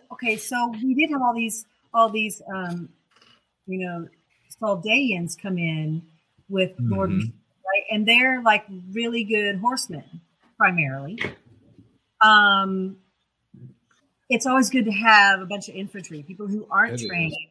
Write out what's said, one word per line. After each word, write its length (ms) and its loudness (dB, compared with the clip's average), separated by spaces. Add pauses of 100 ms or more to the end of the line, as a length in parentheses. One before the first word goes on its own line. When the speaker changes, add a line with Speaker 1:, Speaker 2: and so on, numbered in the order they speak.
(120)
Speaker 1:
okay, 240 -2
so 320 -2 (140)
we 120 0
did 160 0
have 100 -2
all 140 2
these, 320 -6 (260)
all 160 6
these, 320 -4 (140)
um, 340 -6 (800)
you 200 -6
know, 220 -8 (540)
Saldeans 800 0
come 180 -4
in 440 -2 (460)
with 300 -2
Lord 320 0
Speaker 2:
Mm-hmm. 100 0
Speaker 1:
Bashir, 120 -6 (320)
right? 260 -2
And 160 0
they're, 360 4
like, 220 4 (280)
really 320 -2
good 340 0
horsemen, 460 -4 (540)
primarily. 600 0 (1040)
Um, 760 2 (1300)
it's 180 0
always 240 4
good 140 2
to 80 0
have 480 6
a 60 -8
bunch 220 -8
of 60 -16
infantry, 480 -10
people 240 -12
who 240 -4
aren't 220 4
Speaker 2:
It 100 -6
is. 40 -6
Speaker 1:
trained 280 -2 (160)